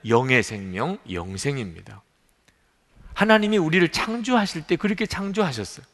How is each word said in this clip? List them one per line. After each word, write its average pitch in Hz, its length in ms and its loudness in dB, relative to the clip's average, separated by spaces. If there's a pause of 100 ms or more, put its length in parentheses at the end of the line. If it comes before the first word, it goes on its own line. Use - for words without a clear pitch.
영의 120 380 4
생명, 104 540 -6 (120)
영생입니다. 95 920 -8 (1120)
하나님이 214 440 4
우리를 170 320 4
창조하실 220 760 -2
때 175 100 2
그렇게 202 300 -2
창조하셨어요. 185 880 -4